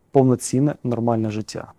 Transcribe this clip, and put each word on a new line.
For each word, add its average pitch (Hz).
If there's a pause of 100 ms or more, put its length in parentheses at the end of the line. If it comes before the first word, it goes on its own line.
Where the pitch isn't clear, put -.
(120)
повноцінне 131
нормальне 113
життя. -